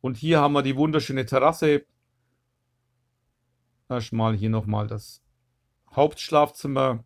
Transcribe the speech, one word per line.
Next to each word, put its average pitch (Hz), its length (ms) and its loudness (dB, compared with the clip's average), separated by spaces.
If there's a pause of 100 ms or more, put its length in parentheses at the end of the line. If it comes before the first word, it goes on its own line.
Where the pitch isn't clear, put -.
Und 131 160 -6
hier 156 240 2
haben 143 120 4
wir 143 100 2
die 131 120 -2
wunderschöne 139 520 0
Terrasse. 147 580 2 (2000)
Erstmal 113 460 -2
hier 107 140 -2
nochmal 107 380 -2
das 107 340 -14 (720)
Hauptschlafzimmer. 139 1160 0